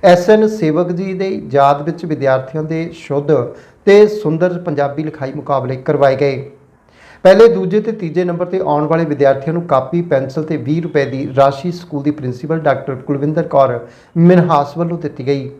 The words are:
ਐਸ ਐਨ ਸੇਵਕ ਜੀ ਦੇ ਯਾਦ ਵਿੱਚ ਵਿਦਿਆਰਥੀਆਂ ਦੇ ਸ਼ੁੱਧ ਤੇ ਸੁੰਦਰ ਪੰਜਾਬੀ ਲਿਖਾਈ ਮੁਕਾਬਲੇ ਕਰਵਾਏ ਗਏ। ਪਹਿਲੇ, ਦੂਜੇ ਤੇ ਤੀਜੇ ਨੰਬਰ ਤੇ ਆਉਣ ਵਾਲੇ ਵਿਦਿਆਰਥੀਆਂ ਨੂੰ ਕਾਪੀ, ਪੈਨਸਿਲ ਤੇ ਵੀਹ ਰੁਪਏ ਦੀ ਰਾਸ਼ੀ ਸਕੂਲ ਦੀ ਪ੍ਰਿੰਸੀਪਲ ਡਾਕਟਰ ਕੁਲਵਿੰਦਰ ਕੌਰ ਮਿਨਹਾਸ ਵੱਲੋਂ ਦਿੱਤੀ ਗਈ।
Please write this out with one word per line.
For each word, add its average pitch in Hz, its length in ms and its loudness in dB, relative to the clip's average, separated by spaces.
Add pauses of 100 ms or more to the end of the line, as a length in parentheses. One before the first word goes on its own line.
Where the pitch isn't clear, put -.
ਐਸ 180 260 6
ਐਨ 214 180 6
ਸੇਵਕ 170 440 -2
ਜੀ 190 220 -6
ਦੇ 196 280 -6 (100)
ਯਾਦ 143 300 4
ਵਿੱਚ 165 240 -8
ਵਿਦਿਆਰਥੀਆਂ 135 580 -2
ਦੇ 160 300 -6
ਸ਼ੁੱਧ 143 380 -4 (540)
ਤੇ 202 220 8
ਸੁੰਦਰ 175 520 -2
ਪੰਜਾਬੀ 143 440 -4
ਲਿਖਾਈ 135 300 -10
ਮੁਕਾਬਲੇ 131 420 -4
ਕਰਵਾਏ 139 400 0
ਗਏ। 135 340 -2 (760)
ਪਹਿਲੇ, 196 240 8
ਦੂਜੇ 190 340 0
ਤੇ 220 100 -6
ਤੀਜੇ 180 320 -4
ਨੰਬਰ 175 220 -4
ਤੇ 180 140 -4
ਆਉਣ 151 280 0
ਵਾਲੇ 165 180 0
ਵਿਦਿਆਰਥੀਆਂ 139 480 0
ਨੂੰ 170 100 -4
ਕਾਪੀ, 151 380 0
ਪੈਨਸਿਲ 151 420 -2
ਤੇ 160 140 -6
ਵੀਹ 143 260 -2
ਰੁਪਏ 143 220 -2
ਦੀ 131 300 -8
ਰਾਸ਼ੀ 139 360 2
ਸਕੂਲ 151 320 -10
ਦੀ 147 80 0
ਪ੍ਰਿੰਸੀਪਲ 147 480 -6
ਡਾਕਟਰ 139 360 -2
ਕੁਲਵਿੰਦਰ 147 480 -4
ਕੌਰ 135 360 0 (380)
ਮਿਨਹਾਸ 165 600 4
ਵੱਲੋਂ 170 200 -4
ਦਿੱਤੀ 147 300 -8
ਗਈ। 139 320 -4